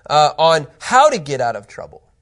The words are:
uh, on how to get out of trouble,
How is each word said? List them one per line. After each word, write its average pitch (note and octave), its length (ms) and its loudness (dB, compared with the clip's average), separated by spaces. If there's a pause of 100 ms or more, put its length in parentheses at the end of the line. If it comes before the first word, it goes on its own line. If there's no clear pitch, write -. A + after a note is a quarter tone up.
(100)
uh, D3+ 280 2
on D#3+ 280 0 (120)
how C4+ 300 2
to C4+ 80 -2
get C#3 240 -6
out A#2 160 -4
of G#2+ 100 -16
trouble, - 360 -20 (200)